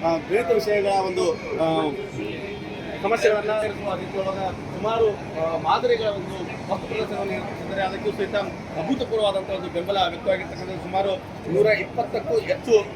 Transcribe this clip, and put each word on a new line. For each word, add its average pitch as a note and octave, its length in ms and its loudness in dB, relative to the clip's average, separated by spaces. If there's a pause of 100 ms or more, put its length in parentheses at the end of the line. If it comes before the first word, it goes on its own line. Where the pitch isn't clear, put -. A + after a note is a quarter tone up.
ಆ, E3 100 2
ಗಣಿತ F#3 340 0
ವಿಷಯಗಳ G#3 400 4
ಒಂದು, F#3 420 2
ಆ, D#3+ 580 0 (1120)
ಸಮಸ್ಯೆಗಳನ್ನ G#3+ 460 4
ಎದುರಿಸುವ G3+ 460 -2
ರೀತಿಯೊಳಗ F#3+ 420 -4 (120)
ಸುಮಾರು, G#3+ 600 0
ಆ, D#3+ 480 -2
ಮಾದರಿಗಳ A3 480 2
ಒಂದು F#3+ 460 -4 (220)
ವಸ್ತು - 140 -4
ಪ್ರದರ್ಶನವನ್ನು G3+ 460 -2
ಏರ್ಪಡಿಸಿದ್ದಾರೆ. G3 480 -4
ಅದಕ್ಕೂ F#3+ 300 0
ಸಹಿತ G3+ 240 -2 (420)
ಅಭೂತಪೂರ್ವವಾದಂತಹ G3+ 760 0
ಒಂದು F#3 160 -4
ಬೆಂಬಲ G3 280 -2 (120)
ವ್ಯಕ್ತವಾಗಿರ್ತಕ್ಕಂಥ F#3 600 -2
ಸುಮಾರು F#3+ 460 0 (380)
ನೂರ G#3 120 6
ಇಪ್ಪತ್ತಕ್ಕೂ G#3+ 760 0
ಹೆಚ್ಚು C5 320 0 (240)